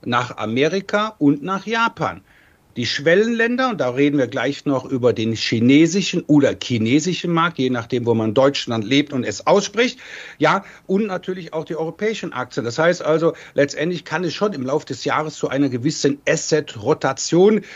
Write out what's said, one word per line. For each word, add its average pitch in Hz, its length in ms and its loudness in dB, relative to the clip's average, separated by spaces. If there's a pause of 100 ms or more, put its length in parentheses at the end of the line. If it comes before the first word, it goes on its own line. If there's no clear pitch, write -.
Nach 120 340 -2
Amerika 180 800 -2
und 143 260 2
nach 190 220 -6
Japan. 220 560 -2 (540)
Die 123 100 -4
Schwellenländer, 226 880 0
und 160 100 -4
da 127 80 0
reden 143 300 2
wir 123 80 0
gleich 131 380 -4
noch 135 200 -2
über 123 260 0
den 113 220 -2
chinesischen 156 920 2
oder 143 340 6
chinesischen 151 720 0
Markt, 165 240 0
je 127 140 0
nachdem, 120 340 -4
wo 117 80 2
man 110 220 0
Deutschland 131 480 2
lebt 139 300 0
und 123 100 -2
es 104 240 -6
ausspricht, 202 520 0 (380)
ja, 165 260 2 (220)
und 202 220 0
natürlich 175 460 -8
auch 156 120 -6
die 165 100 -8
europäischen 165 580 -6
Aktien. 123 320 -6
Das 117 120 -6
heißt 175 240 2
also, 156 320 2 (220)
letztendlich 151 500 0
kann 160 180 -4
es 156 120 -4
schon 208 180 -2
im 135 80 -8
Laufe 135 240 -2
des - 200 -8
Jahres 147 280 -2
zu - 160 -4
einer 139 200 0
gewissen 139 600 -2
Asset-Rotation 156 1300 2 (140)